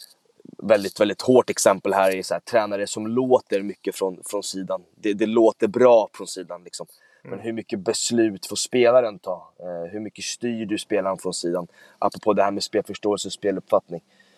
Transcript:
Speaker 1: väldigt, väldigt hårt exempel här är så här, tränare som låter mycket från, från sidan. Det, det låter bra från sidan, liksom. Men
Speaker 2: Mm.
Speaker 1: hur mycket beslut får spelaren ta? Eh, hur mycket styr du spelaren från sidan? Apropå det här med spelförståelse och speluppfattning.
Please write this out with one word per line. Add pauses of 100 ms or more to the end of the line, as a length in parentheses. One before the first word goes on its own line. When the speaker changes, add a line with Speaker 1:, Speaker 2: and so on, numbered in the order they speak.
(640)
Speaker 1:
väldigt,
väldigt
hårt
exempel
här
är
så
här,
tränare
som
låter
mycket
från,
från
sidan. (120)
Det,
det
låter
bra
från
sidan,
liksom. (360)
Men
Speaker 2:
Mm.
Speaker 1:
hur
mycket
beslut
får
spelaren
ta? (100)
Eh,
hur
mycket
styr
du
spelaren
från
sidan? (320)
Apropå
det
här
med
spelförståelse
och
speluppfattning. (360)